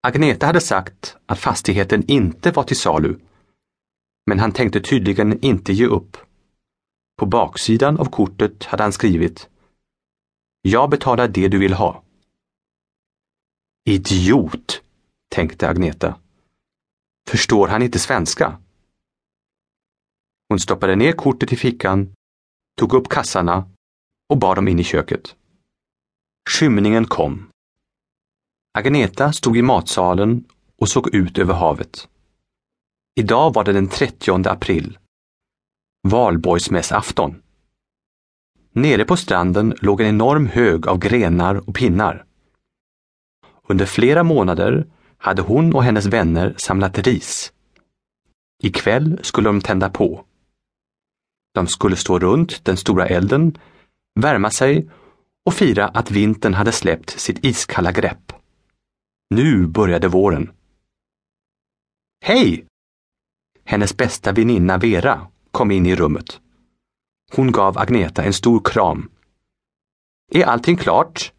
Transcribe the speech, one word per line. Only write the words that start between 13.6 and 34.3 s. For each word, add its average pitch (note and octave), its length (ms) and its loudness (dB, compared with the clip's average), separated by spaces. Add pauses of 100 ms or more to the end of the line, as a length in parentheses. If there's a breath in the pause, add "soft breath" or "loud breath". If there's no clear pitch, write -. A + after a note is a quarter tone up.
"Idiot", F#2+ 960 0 (460)
tänkte E2 400 -4
Agneta. E2 520 -4 (1080)
"Förstår G2+ 400 2
han G#2+ 140 0
inte A#2+ 160 -2
svenska?" - 640 -2 (1900)
Hon G2+ 120 -2
stoppade F#2+ 360 0
ner C#3 160 2
kortet B2+ 400 -2
i A#2+ 40 -2
fickan, G2 580 -2 (640)
tog A#2 180 0
upp B2+ 140 2
kassarna F#2 640 -2 (580)
och C#3+ 100 0
bar F#2 180 2
dem G2 120 0
in E2+ 100 2
i F2 60 0
köket. - 520 -4 (1120)
Skymningen A2+ 540 2
kom. - 460 -6 (1300)
Agneta C3+ 540 0
stod A#2 240 0
i A#2+ 60 4
matsalen G2+ 840 0 (320)
och G#2 120 0
såg - 260 -2
ut F#2 240 0
över F#2 160 0
havet. D#2+ 540 -4 (1080)
Idag A#2+ 400 2
var G#2+ 100 2
det G2+ 80 2
den G2 160 2
trettionde F#2+ 640 -2